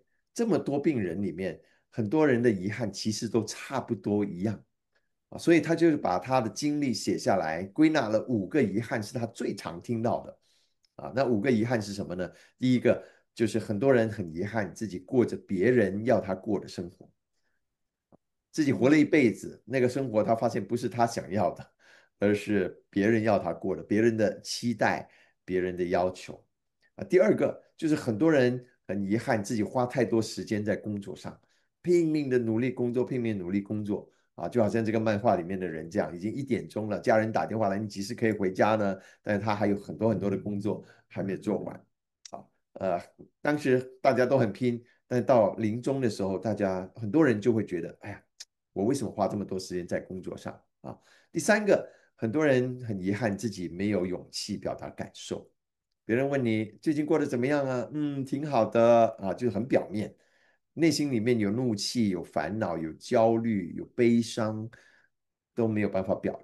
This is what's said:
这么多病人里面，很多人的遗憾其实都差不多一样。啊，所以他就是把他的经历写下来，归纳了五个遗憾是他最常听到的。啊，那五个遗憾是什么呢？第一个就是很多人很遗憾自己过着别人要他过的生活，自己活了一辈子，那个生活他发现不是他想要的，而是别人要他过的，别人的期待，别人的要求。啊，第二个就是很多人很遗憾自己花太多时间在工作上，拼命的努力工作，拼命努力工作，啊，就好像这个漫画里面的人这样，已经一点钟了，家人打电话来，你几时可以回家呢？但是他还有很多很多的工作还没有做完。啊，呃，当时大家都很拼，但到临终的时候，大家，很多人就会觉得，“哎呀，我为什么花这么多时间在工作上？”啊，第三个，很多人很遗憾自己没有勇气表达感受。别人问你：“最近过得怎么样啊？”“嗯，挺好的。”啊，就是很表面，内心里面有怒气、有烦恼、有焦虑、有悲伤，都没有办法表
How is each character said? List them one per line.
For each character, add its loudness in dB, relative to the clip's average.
这 -2
么 2
多 -2
病 0
人 -4
里 -2
面， -6
很 -4
多 4
人 4
的 4
遗 -2
憾 -6
其 -4
实 -4
都 0
差 -8
不 -4
多 0
一 -8
样。 -2
啊， -14
所 4
以 8
他 0
就 4
是 2
把 0
他 0
的 0
经 -4
历 0
写 -2
下 2
来， -2
归 6
纳 2
了 2
五 0
个 2
遗 0
憾 -4
是 -8
他 -6
最 -6
常 -10
听 -4
到 0
的。 -18
啊， -12
那 2
五 2
个 2
遗 2
憾 0
是 -8
什 -8
么 -8
呢？ -6
第 4
一 4
个 2
就 0
是 -2
很 -4
多 4
人 4
很 -6
遗 -6
憾 -4
自 -8
己 -8
过 2
着 -4
别 2
人 2
要 4
他 -4
过 -2
的 -12
生 -10
活， -20
自 0
己 2
活 4
了 8
一 8
辈 4
子， -10
那 -2
个 4
生 -4
活 2
他 2
发 0
现 -4
不 -2
是 -2
他 0
想 -4
要 0
的， -14
而 4
是 -2
别 2
人 4
要 4
他 -4
过 -6
的， -10
别 2
人 4
的 0
期 -4
待， -2
别 -2
人 -2
的 -2
要 0
求。 -16
啊， -10
第 4
二 4
个 -2
就 -4
是 2
很 -2
多 4
人 4
很 -4
遗 0
憾 0
自 -4
己 0
花 0
太 0
多 2
时 -6
间 -2
在 0
工 -6
作 -12
上， -14
拼 4
命 -2
的 4
努 0
力 0
工 -2
作， 2
拼 -4
命 -2
努 -6
力 0
工 -4
作， -4
啊， -6
就 0
好 2
像 0
这 -2
个 2
漫 0
画 4
里 0
面 -6
的 -4
人 -8
这 -6
样， -2
已 -10
经 -4
一 -6
点 -4
钟 -6
了， -4
家 4
人 2
打 -2
电 -4
话 0
来， -2
你 -6
几 -8
时 -8
可 0
以 4
回 -2
家 2
呢？ 0
但 -2
是 -2
他 0
还 0
有 2
很 -10
多 0
很 0
多 -2
的 -2
工 -6
作 -4
还 -8
没 -4
有 -6
做 -2
完。 -12
啊， -16
呃， -2
当 0
时 2
大 4
家 2
都 4
很 2
拼， -2
但 0
到 6
临 -2
终 -2
的 2
时 -4
候， -2
大 -2
家， -2
很 -8
多 6
人 2
就 4
会 2
觉 -6
得 -10
，“哎 -12
呀， -14
我 -2
为 2
什 -4
么 -4
花 0
这 -4
么 -4
多 -6
时 -8
间 -6
在 -4
工 -10
作 -10
上？” -14
啊， -14
第 -4
三 2
个， 2
很 -4
多 0
人 2
很 -6
遗 0
憾 -2
自 -4
己 -8
没 -4
有 0
勇 -6
气 -8
表 -6
达 -12
感 -12
受。 -10
别 0
人 2
问 0
你 0
：“最 0
近 -2
过 2
得 0
怎 -2
么 0
样 0
啊 -4
？”“嗯， -4
挺 -4
好 4
的。” 6
啊， -2
就 -2
是 -2
很 -2
表 2
面， -6
内 2
心 0
里 2
面 2
有 2
怒 0
气、 0
有 -2
烦 -4
恼、 -2
有 -6
焦 2
虑、 -2
有 -8
悲 4
伤， -4
都 0
没 0
有 2
办 -2
法 -2
表 -4